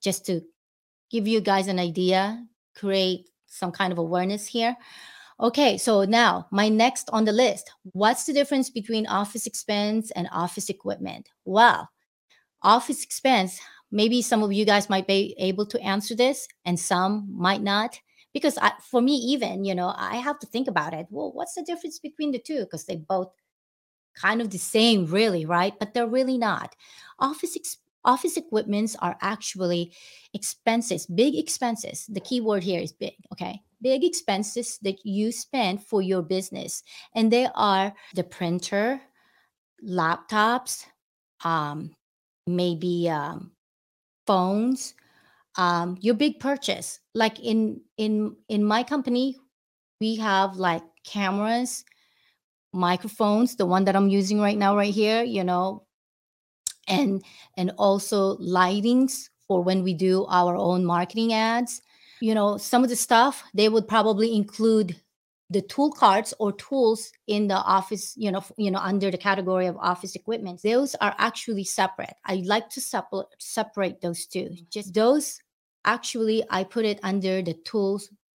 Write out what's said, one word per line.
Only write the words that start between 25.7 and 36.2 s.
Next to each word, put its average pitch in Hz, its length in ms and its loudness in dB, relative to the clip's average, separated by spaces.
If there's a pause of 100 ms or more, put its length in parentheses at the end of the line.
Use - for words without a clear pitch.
But 208 140 -8
they're 240 120 0
really 254 320 0
not. 214 380 -2 (420)
Office 311 380 -4
ex-, - 220 -10 (260)
office 269 320 2
equipments 214 640 -2
are 175 240 -4
actually 180 720 -4 (400)
expenses, 226 720 -2
big 247 320 2
expenses. - 720 -6
The 196 120 -8
key 247 220 -4
word 208 220 0
here 175 180 -2
is 156 100 -8
big, - 240 -12 (160)
okay? - 300 -10 (200)
Big 262 220 2
expenses 220 800 -2
that 196 240 -6
you 214 260 0
spend 202 540 -4
for 202 160 0
your 185 200 0